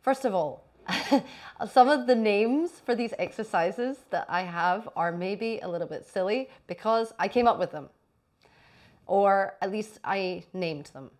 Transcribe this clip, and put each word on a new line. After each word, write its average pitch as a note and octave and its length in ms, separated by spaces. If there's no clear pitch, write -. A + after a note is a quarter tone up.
First C4 240
of G#3+ 80
all, D#3 320
<laughs> - 800
some B3 180
of C#4 180
the B3 100
names A3+ 560
for A#3+ 120
these A#3 220
exercises G#3+ 840
that - 180
I F3 140
have F3+ 540
are E3+ 160
maybe G3+ 480
a - 100
little E3+ 180
bit - 180
silly G#3+ 440
because A3+ 500
I G3 120
came A#3+ 180
up A3 120
with F3+ 120
them, D3+ 180
or G3 560
at G3 100
least G#3+ 320
I F#3 400
named E3 340
them. C3+ 320